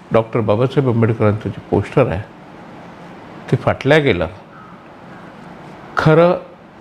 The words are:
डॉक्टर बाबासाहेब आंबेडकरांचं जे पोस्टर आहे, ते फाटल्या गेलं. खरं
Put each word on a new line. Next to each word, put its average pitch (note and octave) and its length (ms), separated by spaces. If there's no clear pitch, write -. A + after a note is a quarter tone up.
डॉक्टर A2+ 280
बाबासाहेब B2 500
आंबेडकरांचं G#2+ 580
जे G#2 120
पोस्टर A2 360
आहे, F#2 160
ते C3+ 60
फाटल्या C3 420
गेलं. G2 280
खरं E3 380